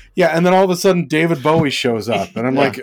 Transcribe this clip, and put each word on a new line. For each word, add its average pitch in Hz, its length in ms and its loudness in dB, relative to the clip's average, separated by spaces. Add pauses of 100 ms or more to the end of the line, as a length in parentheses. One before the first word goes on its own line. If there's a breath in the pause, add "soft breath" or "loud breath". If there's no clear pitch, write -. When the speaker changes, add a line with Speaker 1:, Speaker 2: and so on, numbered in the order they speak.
(140)
Speaker 1:
yeah, 175 140 2
and 170 180 0
then 185 80 4
all 190 100 4
of 185 60 0
a 175 60 -2
sudden 175 300 0
David 160 360 -2
Bowie 156 280 2
shows 113 380 -4
up 98 260 -4
and 113 120 -4
I'm 131 80 -2
Speaker 2:
<laughs> - 20 -2
Yeah. 143 40 2
Speaker 1:
like, 135 220 -2